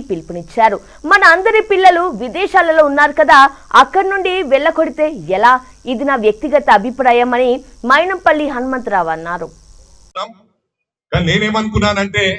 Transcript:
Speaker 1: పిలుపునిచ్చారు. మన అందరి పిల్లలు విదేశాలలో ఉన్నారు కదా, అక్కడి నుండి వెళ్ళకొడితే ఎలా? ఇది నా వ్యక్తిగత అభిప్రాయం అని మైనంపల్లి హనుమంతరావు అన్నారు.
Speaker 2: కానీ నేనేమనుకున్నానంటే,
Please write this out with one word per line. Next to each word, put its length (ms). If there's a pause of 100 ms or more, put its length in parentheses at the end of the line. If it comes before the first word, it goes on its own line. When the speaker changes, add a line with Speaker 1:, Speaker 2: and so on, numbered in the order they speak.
Speaker 1:
పిలుపునిచ్చారు. 680 (340)
మన 100 (140)
అందరి 260 (100)
పిల్లలు 320 (180)
విదేశాలలో 680
ఉన్నారు 320
కదా, 180 (420)
అక్కడి 320
నుండి 200 (200)
వెళ్ళకొడితే 540 (300)
ఎలా? 160 (400)
ఇది 160
నా 60 (100)
వ్యక్తిగత 440 (100)
అభిప్రాయం 580
అని 140 (400)
మైనంపల్లి 540 (100)
హనుమంతరావు 600
అన్నారు. 320 (1600)
Speaker 2:
కానీ 200
నేనేమనుకున్నానంటే, 960 (140)